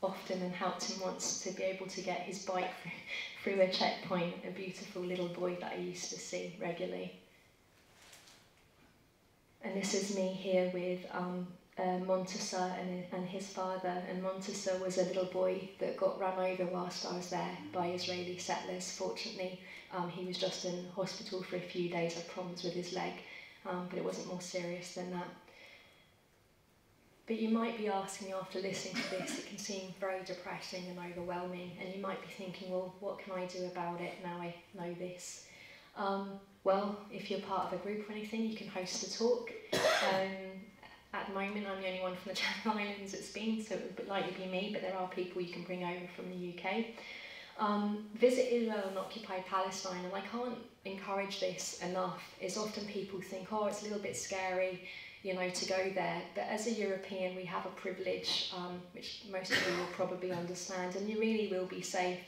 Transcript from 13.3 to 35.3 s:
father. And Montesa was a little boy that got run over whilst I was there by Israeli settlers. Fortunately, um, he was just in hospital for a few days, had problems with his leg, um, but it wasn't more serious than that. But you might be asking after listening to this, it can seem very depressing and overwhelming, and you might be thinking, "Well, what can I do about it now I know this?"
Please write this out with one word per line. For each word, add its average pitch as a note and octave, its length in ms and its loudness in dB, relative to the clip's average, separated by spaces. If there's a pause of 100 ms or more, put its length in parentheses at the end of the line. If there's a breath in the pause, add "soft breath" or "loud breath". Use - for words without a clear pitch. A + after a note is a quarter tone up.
father. F#3 640 0
And F#3 140 -2
Montesa F#3+ 580 0
was F#3 160 2
a F#3 80 8
little F#3 200 2
boy F#3 440 2 (100)
that - 180 0
got F#3+ 220 4
run F#3 200 2
over F#3 260 2
whilst F3+ 400 0
I F3+ 100 0
was F3+ 140 -2
there F3+ 280 0 (160)
by F3 140 2
Israeli F3+ 500 0
settlers. F3+ 540 -2
Fortunately, F#3 680 -2 (340 loud breath)
um, F3+ 160 0
he F3+ 160 -4
was F3+ 120 -2
just - 280 0
in F3+ 200 -2 (100)
hospital F#3 480 -2
for - 120 -4
a F3 60 0
few F3 280 0
days, E3+ 260 2
had - 140 -6
problems F3 340 -6
with F3 100 0
his F3 200 -2
leg, F3+ 200 0 (520 loud breath)
um, F3+ 240 -2
but F#3 80 -4
it E3+ 80 0
wasn't F#3 220 -2
more F3+ 140 -4
serious F3 540 -4
than F3+ 160 -2
that. F3+ 160 -2 (2000 loud breath)
But A3+ 120 2
you A3 100 4
might A3+ 280 4
be G#3+ 100 0
asking F#3+ 440 0
after F#3+ 280 -2
listening F#3+ 440 -2
to - 80 -2
this, - 260 -2
it - 100 -6
can G3+ 100 -10
seem F#3+ 420 -4
very F#3+ 260 -2
depressing F#3 640 -6
and F3+ 80 -6
overwhelming, F3 800 -4
and F#3 140 -6
you G3 80 -6
might F#3+ 200 -2
be - 60 -10
thinking, F#3 440 -6
"Well, F#3 300 0
what G3 180 -4
can F#3+ 140 -6
I F#3 120 0
do F3+ 200 -2
about F3 360 -2
it F3 120 -2 (100)
now F3 180 -4
I E3+ 140 -4 (180)
know F3 220 -4
this?" - 500 -8 (500 loud breath)